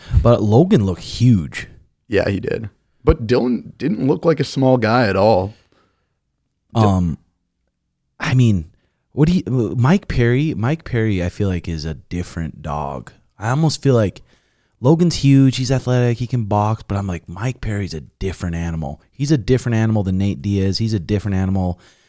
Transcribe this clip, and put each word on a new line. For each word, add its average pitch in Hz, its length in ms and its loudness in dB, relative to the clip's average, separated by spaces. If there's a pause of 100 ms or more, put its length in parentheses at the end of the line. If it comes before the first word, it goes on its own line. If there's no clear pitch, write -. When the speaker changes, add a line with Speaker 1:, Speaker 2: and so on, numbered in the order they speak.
(220)
Speaker 1:
But 120 200 4
Logan 123 420 4
looked 92 180 -4
huge. 104 640 0 (420)
Speaker 2:
Yeah, 98 200 0
he 98 120 -2
did. 110 280 -6 (360)
But - 220 2
Dylan 120 520 -2
didn't 165 280 -2
look 160 180 0
like 165 160 2
a 139 40 -4
small 131 320 2
guy 117 300 2
at 95 100 0
all. 98 380 2 (1200)
Dil- 113 100 4
Speaker 1:
Um, 90 340 0 (1000)
I - 160 -2
mean, 107 360 2 (420)
what 151 160 2
do 180 60 2
you, 120 420 -2
Mike 139 320 2
Perry, 127 460 0
Mike 131 300 -4
Perry, 110 380 -2
I 90 60 -2
feel 98 200 -4
like 90 200 -4
is 80 160 -6
a 78 100 -6
different - 680 -10
dog. 71 500 -8 (260)
I 107 120 -6
almost 151 320 0
feel 135 120 2
like 107 280 0 (580)
Logan's 160 360 2
huge, 135 400 4
he's 127 140 -4
athletic, 123 480 0
he 123 80 -6
can 117 180 -4
box, 104 380 0
but 98 140 -6
I'm 98 100 -4
like, 87 220 -8
Mike 107 320 -8
Perry's 101 340 -6
a 78 60 -10
different 85 560 -8
animal. 80 540 -6
He's 143 200 -6
a 156 80 4
different 120 380 0
animal 110 260 2
than 92 160 -2
Nate 98 220 -2
Diaz. 98 380 -2
He's 110 160 -2
a 101 60 -2
different 101 360 -2
animal 95 420 -2 (300)